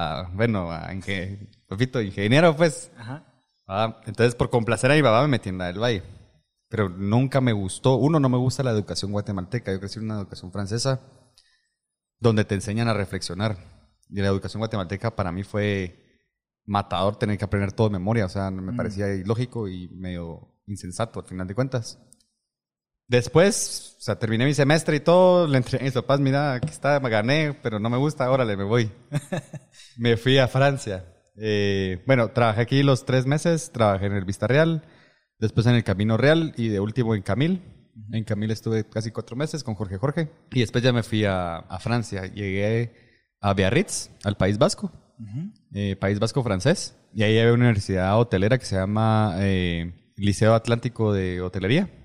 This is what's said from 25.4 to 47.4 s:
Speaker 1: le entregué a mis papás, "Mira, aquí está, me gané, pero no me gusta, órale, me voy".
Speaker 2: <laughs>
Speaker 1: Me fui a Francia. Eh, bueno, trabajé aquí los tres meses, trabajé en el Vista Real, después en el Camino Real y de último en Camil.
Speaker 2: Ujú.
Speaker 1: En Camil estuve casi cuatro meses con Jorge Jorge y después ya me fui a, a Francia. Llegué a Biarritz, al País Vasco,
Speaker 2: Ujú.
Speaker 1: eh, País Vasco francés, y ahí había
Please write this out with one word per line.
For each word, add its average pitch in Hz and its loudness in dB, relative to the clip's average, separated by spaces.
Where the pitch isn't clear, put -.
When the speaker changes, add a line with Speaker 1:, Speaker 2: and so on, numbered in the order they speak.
Speaker 1:
le 135 4
entregué 123 -2
a - -2
mis 131 -2
papás, 131 2
"Mira, 139 2
aquí 123 -4
está, 143 0
me 131 -2
gané, 139 2
pero 110 -2
no 110 0
me 120 0
gusta, 135 0
órale, 120 2
me 98 -4
voy". 107 2
Speaker 2:
<laughs> - -10
Speaker 1:
Me 117 2
fui 131 2
a 127 4
Francia. 127 -2
Eh, 101 0
bueno, 123 4
trabajé 117 2
aquí 135 2
los 139 2
tres 127 2
meses, 156 0
trabajé 101 2
en 98 -2
el 98 -2
Vista 98 -4
Real, 156 2
después 110 0
en 123 6
el 117 4
Camino 107 0
Real 151 2
y 113 -2
de 101 0
último 110 0
en 98 -2
Camil. 156 0
Speaker 2:
Ujú. 110 -20
Speaker 1:
En 113 -4
Camil 107 -4
estuve 110 -2
casi 110 -6
cuatro - -12
meses 151 -6
con 110 -6
Jorge 98 -8
Jorge 151 -4
y 127 2
después 117 0
ya 127 4
me 120 2
fui 107 0
a, 90 -2
a 85 -10
Francia. 113 -4
Llegué 104 -2
a 101 4
Biarritz, 98 0
al 101 0
País 101 2
Vasco, 170 0
Speaker 2:
Ujú. 123 -10
Speaker 1:
eh, 98 -2
País 101 0
Vasco 113 0
francés, 113 0
y 107 0
ahí 110 4
había 117 6